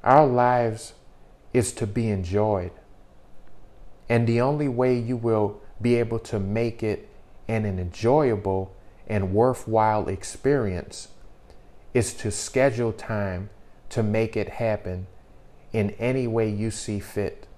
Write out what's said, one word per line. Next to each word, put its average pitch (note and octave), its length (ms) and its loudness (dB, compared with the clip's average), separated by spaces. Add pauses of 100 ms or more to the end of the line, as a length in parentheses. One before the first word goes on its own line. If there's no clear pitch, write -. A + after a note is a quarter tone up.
Our C#3+ 240 8
lives B2 640 2 (600)
is A#2+ 200 2
to A2+ 140 -4
be A2 220 -2
enjoyed, F#2+ 600 0 (1400)
and A#2 180 4
the A#2 140 2
only D3 260 0
way B2+ 300 2
you A#2+ 200 -2
will A2 420 2 (220)
be A#2+ 140 4
able A#2 240 0
to - 200 -4
make G#2+ 440 -2
it G#2+ 240 -2 (400)
an A2 180 0
enjoyable G2 1080 0 (340)
and G2 260 0
worthwhile A2 760 2
experience G2+ 960 -2 (880)
is A#2+ 200 2
to - 160 -4
schedule A#2+ 600 0
time G2+ 580 -4 (400)
to A#2 140 0
make A2 320 0
it G#2 140 -2
happen F#2 580 -4 (640)
in G#2 200 0
any B2+ 360 -2
way A2 220 0
you G#2 200 -2
see G#2 300 -6
fit. - 480 -6 (100)